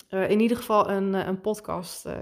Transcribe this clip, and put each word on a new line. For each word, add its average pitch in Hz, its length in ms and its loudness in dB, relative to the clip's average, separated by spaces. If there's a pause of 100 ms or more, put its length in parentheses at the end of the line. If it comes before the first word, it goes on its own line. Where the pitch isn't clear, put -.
eh, 190 220 0
in 208 100 6
ieder 233 160 4
geval 214 340 2
een, 196 240 0
eh, 185 120 0
een 185 140 -2
podcast, 180 640 -6
eh, - 160 -6